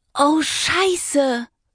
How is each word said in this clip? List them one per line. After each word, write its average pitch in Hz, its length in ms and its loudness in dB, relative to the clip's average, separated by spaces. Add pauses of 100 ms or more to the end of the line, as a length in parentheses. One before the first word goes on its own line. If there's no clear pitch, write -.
(180)
„Oh, 302 240 4
Scheiße“, 285 1080 -2 (280)